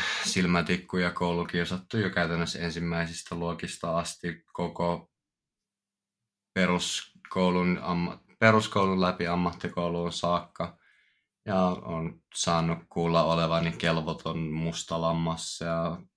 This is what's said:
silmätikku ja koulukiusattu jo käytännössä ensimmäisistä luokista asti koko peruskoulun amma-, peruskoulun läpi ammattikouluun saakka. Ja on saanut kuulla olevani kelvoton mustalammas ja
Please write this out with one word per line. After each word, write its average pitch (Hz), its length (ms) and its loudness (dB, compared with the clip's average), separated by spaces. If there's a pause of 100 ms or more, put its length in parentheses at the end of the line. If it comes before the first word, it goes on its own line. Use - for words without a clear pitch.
(240)
silmätikku 90 720 2
ja 90 140 2
koulukiusattu 87 880 -2
jo 98 120 2
käytännössä 85 480 0
ensimmäisistä 82 760 -4
luokista 85 640 -4
asti - 540 -6
koko 85 600 -2 (1400)
peruskoulun 90 1300 0
amma-, 87 360 -2 (200)
peruskoulun 104 600 4
läpi 90 260 2
ammattikouluun 87 840 -2
saakka. 87 680 -2 (680)
Ja 95 180 2
on 82 580 -4 (120)
saanut 82 440 2 (100)
kuulla 85 340 4
olevani 82 500 2
kelvoton 80 680 -2
mustalammas 82 1200 -2
ja 82 360 -2 (200)